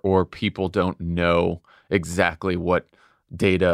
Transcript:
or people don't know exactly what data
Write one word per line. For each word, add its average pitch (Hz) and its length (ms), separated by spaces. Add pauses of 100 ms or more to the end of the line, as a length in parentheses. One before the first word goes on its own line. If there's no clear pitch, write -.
or 95 200
people 95 440
don't 90 320
know 85 600 (300)
exactly 87 640
what 87 320 (460)
data 92 400